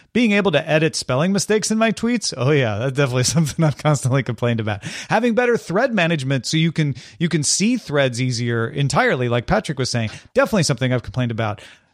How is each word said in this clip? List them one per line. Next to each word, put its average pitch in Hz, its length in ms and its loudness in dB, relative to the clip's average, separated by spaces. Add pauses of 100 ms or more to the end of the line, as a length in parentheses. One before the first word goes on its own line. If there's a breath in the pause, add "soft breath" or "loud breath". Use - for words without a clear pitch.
(140)
Being 226 180 4
able 202 220 2
to 143 140 0
edit 156 280 2
spelling 151 380 0
mistakes 202 380 0
in 220 60 0
my 220 140 2
tweets, 226 440 -2
oh 123 160 0
yeah, 120 280 2
that's 131 140 -2
definitely 127 300 0
<laughs> - 20 0
something 160 380 0
I've 151 140 2
constantly 135 460 0
complained 120 380 -2
about. 104 220 -4 (260 loud breath)
Having 226 260 2
better 240 220 2
thread 233 360 -2
management 151 520 0
so - 120 -2
you 160 140 2
can, 147 240 0 (240 loud breath)
you 165 100 0
can 156 140 0
see 226 340 0
threads 135 440 0
easier 120 460 0
entirely, 143 640 0
like 117 160 0
Patrick 180 320 -2
was 131 120 -2
saying, 113 200 -2 (240 loud breath)
definitely 240 300 2
something 127 300 0
I've 123 100 0
complained 123 280 -4
about. 107 300 -4 (320 loud breath)